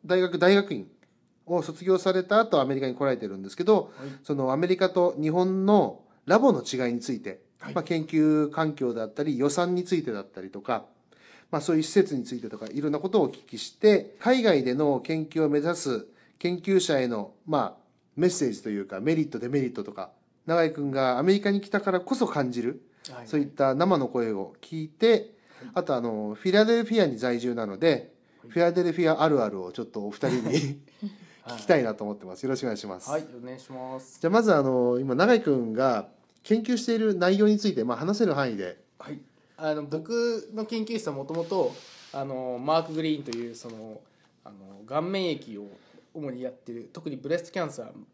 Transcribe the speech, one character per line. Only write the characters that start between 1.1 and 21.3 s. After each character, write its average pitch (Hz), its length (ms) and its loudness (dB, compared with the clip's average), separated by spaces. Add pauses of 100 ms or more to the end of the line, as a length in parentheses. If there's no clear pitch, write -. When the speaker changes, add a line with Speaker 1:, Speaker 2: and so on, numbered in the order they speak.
Speaker 1:
を 170 160 0
卒 165 240 -10
業 185 120 4
さ 190 140 2
れ 185 140 0
た 208 160 4
後、 214 180 4
ア 131 60 2
メ 135 100 0
リ 139 60 -2
カ 135 60 -2
に 123 80 -4
来 143 100 -2
ら 135 60 2
れ 127 40 2
て 113 100 -10
る 98 120 -8
ん 95 40 -10
で 98 80 -10
す - 60 -16
け - 80 -4
ど、 202 340 4
Speaker 2:
は 135 80 -14
い。 143 40 -10 (120)
Speaker 1:
そ 147 140 -4
の 131 160 0
ア 135 60 0
メ 175 100 0
リ 185 80 4
カ 185 140 2
と 180 280 2
日 156 120 0
本 185 360 0
の 196 360 4 (240)
ラ 190 140 6
ボ 262 120 6
の 139 100 2
違 127 280 -2
い 120 40 -2
に 120 60 -2
つ 127 140 -6
い 110 80 -6
て、 92 180 -10 (220)
Speaker 2:
は - 100 -14
い。 - 20 -10
Speaker 1:
ま 180 60 0
あ、 160 60 -6
研 160 180 -2
究 156 460 4
環 156 240 -2
境 127 200 -2
だ 110 120 -4
っ 110 80 -12
た 147 100 -4
り、 147 160 -2
予 139 100 4
算 175 260 0
に 180 100 -2
つ 185 100 0
い 160 80 0
て 123 80 -6
だ 104 80 -6
っ 95 60 -10
た - 160 -16
り 95 80 -12
と 104 100 -14
か、 110 240 -4 (680)
ま 160 80 -2
あ、 - 20 -6
そ 165 120 0
う - 20 4
い 156 60 4
う - 20 -2
施 - 80 -6
設 185 240 4
に 123 80 -4
つ - 100 -10
い 120 80 -8
て 110 80 -10
と 107 80 -14
か、 110 140 -12
い 135 80 -6
ろ 151 100 -2
ん 147 40 -2
な 147 60 -2
こ 190 100 -6
と 196 100 2
を 165 40 6
お 127 60 0
聞 - 160 -16
き - 120 -14
し - 140 -10
て、 - 480 4
海 254 220 2
外 175 220 4
で 123 100 0
の 143 280 2
研 160 240 -4
究 156 200 0
を 147 40 2
目 147 100 2
指 165 160 0
す 123 320 -4 (320)
研 175 180 -2
究 190 220 4
者 160 200 2
へ 127 80 2
の、 110 260 -4 (120)
ま 139 320 -2
あ、 - 60 -20 (320)
メ 170 120 2
ッ - 20 6
セ 156 180 -2
ー 117 40 -2
ジ 101 120 -10
と 113 60 -8
い 104 100 -4
う 98 80 -8
か、 98 140 -8
メ 156 140 2
リ 160 80 0
ッ 143 60 -4
ト、 123 80 -8
デ 120 120 -6
メ 143 100 0
リ 131 80 0
ッ - 60 -8
ト 107 100 -8
と 101 80 -12
か、 95 200 -12 (360)
永 170 160 4
井 156 100 0
君 143 180 -4
が 131 280 2
ア 143 40 0
メ 185 100 6